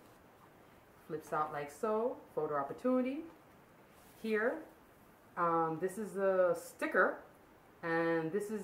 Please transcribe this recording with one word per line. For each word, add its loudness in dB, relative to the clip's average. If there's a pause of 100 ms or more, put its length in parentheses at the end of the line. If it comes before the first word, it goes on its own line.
(1080)
Flips -10
out 0
like -6
so. -2 (180)
Photo 0
opportunity. 0 (1000)
Here, 0 (840)
um, 2
this -2
is -6
a 4
sticker. 0 (640)
And 2
this -2
is -6